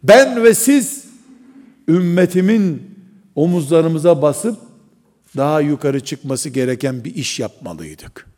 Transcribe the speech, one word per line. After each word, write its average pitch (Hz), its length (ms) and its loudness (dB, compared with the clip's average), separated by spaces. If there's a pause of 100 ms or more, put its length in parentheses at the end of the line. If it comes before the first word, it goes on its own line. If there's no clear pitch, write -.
Ben 240 400 6
ve 226 100 8
siz - 520 0 (800)
ümmetimin 180 1080 0 (380)
omuzlarımıza 160 840 0
basıp 151 380 -2 (760)
daha 151 240 0
yukarı 143 380 -2
çıkması 135 500 -10
gereken 127 540 -4
bir 160 120 -12
iş 135 240 -8
yapmalıydık. 80 880 -14 (100)